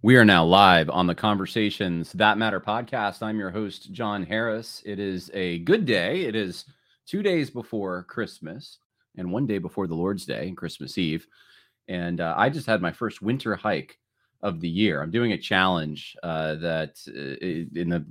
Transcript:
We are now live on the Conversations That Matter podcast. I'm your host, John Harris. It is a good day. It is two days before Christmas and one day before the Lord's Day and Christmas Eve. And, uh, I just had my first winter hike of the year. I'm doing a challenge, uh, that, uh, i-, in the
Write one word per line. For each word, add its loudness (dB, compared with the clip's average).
We 10
are 12
now 8
live 8
on 2
the 0
Conversations -2
That 4
Matter -2
podcast. -4
I'm -4
your -6
host, -10
John -6
Harris. -6
It -10
is -6
a -4
good 2
day. 0
It -4
is -6
two -6
days 0
before -6
Christmas -12
and -6
one -2
day -2
before -6
the -6
Lord's -4
Day -6
and -10
Christmas -10
Eve. -2
And, -4
uh, -2
I 2
just -8
had 0
my -2
first -8
winter -2
hike -4
of -6
the -4
year. 0
I'm -6
doing 0
a -4
challenge, 0
uh, -4
that, -6
uh, -12
i-, -6
in -2
the -2